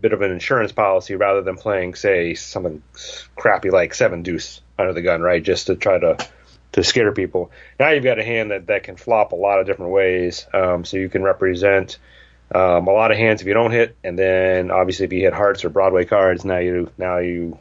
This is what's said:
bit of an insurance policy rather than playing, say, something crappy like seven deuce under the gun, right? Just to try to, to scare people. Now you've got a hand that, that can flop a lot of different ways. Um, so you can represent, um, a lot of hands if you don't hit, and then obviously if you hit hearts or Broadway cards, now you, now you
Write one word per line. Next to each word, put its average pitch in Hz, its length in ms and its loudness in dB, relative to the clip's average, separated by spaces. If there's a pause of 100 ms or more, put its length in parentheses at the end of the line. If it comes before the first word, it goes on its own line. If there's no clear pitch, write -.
bit - 140 0
of 98 80 -2
an 98 80 0
insurance 101 420 -2
policy 98 440 0
rather 98 260 2
than 92 140 -6
playing, 92 400 -4
say, 87 360 0
something 82 500 -8 (540)
crappy 98 320 0
like 90 240 2
seven 87 300 0
deuce 85 400 -8 (160)
under 92 160 0
the 85 80 -6
gun, 85 180 0
right? 85 220 2
Just 87 240 -2
to 92 100 0
try 95 220 2
to, 85 180 2 (560)
to 95 100 2
scare 104 300 2
people. 92 380 -4 (280)
Now 147 120 4
you've 143 140 2
got 123 140 2
a 110 60 -2
hand 113 280 -4
that, 92 160 -8
that 101 160 0
can 92 120 -16
flop 110 360 0
a 90 40 -6
lot 98 240 2
of 92 60 0
different 92 260 -4
ways. 92 640 0
Um, 90 320 0
so - 100 -8
you 95 140 -4
can 95 120 -2
represent, 95 760 0 (560)
um, 90 340 4
a 95 40 4
lot 110 180 4
of 107 80 0
hands 110 240 2
if 92 40 -8
you 98 60 0
don't 113 200 2
hit, 117 300 0
and 87 160 -6
then 92 520 2
obviously 92 340 0
if 87 80 -4
you 90 80 -2
hit 92 140 2
hearts 101 320 0
or - 20 -2
Broadway 92 380 2
cards, 92 400 2
now 95 100 -2
you, 87 400 -2
now 90 220 -4
you 87 420 -6